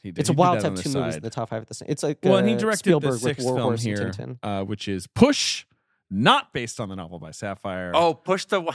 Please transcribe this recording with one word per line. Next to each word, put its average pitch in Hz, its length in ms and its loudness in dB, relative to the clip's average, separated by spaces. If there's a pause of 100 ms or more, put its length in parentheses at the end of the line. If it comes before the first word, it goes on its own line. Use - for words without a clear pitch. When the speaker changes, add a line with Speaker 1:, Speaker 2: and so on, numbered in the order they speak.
Speaker 1:
He 101 80 -12
did. 85 100 -6
Speaker 2:
It's 147 80 0
Speaker 1:
He 165 60 2
Speaker 2:
a - 20 0
Speaker 1:
did - 20 6
Speaker 2:
wild 180 200 6
Speaker 1:
that - 20 0
Speaker 2:
to 175 60 0
Speaker 1:
on 151 60 -2
Speaker 2:
have - 40 -6
Speaker 1:
the - 140 -4
Speaker 2:
two 139 80 -2
movies 82 160 -2
Speaker 1:
side. 156 60 -6
Speaker 2:
in - 20 -10
the 113 80 -8
top 117 180 -6
five 110 140 -8
at 110 60 -18
the 117 60 -14
same. - 160 -10
It's 147 120 -4
like, 156 200 -2
Speaker 1:
Well, 190 140 6
and 190 100 4
he 226 100 2
Speaker 2:
uh, - 20 -2
Speaker 1:
directed 214 220 0
Speaker 2:
Spielberg 147 320 4
Speaker 1:
the 120 80 -2
sixth 131 180 -2
Speaker 2:
with 123 80 -2
War 127 100 2
Speaker 1:
film 123 140 0
Speaker 2:
Horse 117 160 -2
and 104 120 -2
Speaker 1:
here, 101 120 -2
Speaker 2:
Tintin. 123 320 -10
Speaker 1:
uh, 101 220 -4
which 101 240 -6
is 95 180 -4
Push, - 580 2 (460)
not 143 420 2
based 120 260 -8
on 101 120 -8
the 95 60 -10
novel 85 220 -12
by 80 120 -16
Sapphire. 92 640 -8
Speaker 3:
Oh, 165 180 4
Push 185 320 -2
the 202 160 0
wa- 165 140 -4